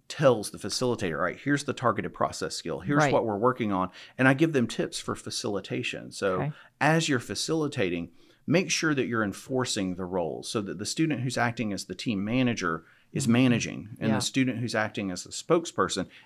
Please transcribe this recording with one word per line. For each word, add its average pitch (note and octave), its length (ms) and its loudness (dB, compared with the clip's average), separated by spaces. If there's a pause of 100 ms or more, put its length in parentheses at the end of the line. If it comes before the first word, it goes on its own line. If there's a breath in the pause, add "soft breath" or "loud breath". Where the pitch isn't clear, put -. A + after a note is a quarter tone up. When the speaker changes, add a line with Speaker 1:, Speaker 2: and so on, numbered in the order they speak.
Speaker 1:
tells B2 440 4
the F2+ 60 -12
facilitator, G#2 600 -2
"All D#2+ 60 0
right, F2+ 140 -2
here's C#3 280 0
the B2+ 80 -2
targeted G#2 400 0
process - 420 -2
skill. D2+ 240 -6
Here's C#3+ 240 0
Speaker 2:
Right. C#3 100 4
Speaker 1:
what A#2 120 4
we're G#2+ 120 0
working A#2+ 340 2
on." F#2 180 2 (280 loud breath)
And C3 100 6
I C#3 60 8
give D#3 200 2
them B2 140 2
tips - 320 -4
for G#2+ 160 -4
facilitation. A#2+ 960 -6
So F#2+ 300 0
Speaker 2:
Okay. C#3+ 100 -2 (300 loud breath)
Speaker 1:
as D#3+ 280 4
you're C3 100 2
facilitating, G#2+ 920 -2 (380 soft breath)
make E3 240 2
sure D#3 240 2
that B2+ 120 0
you're A#2 160 0
enforcing G#2 720 -2
the F#2 100 -6
roles E2 440 -4
so A2+ 120 0
that F2+ 160 -6
the G2+ 80 -8
student D3 360 0
who's B2 160 -2
acting A#2 360 0
as F#2 120 -6
the F#2+ 100 -8
team G2+ 280 -2
manager G#2 600 0 (260 soft breath)
is D3+ 140 -2
Speaker 2:
Mm-hmm. A2+ 80 4
Speaker 1:
managing, A#2 560 2 (100)
and A2 100 0
Speaker 2:
Yeah. A2 60 4
Speaker 1:
the B2 60 0
student B2+ 380 0
who's A#2 160 -4
acting G#2+ 360 -2
as F2+ 120 -8
the G2+ 80 -16
spokesperson G2+ 760 0 (180 loud breath)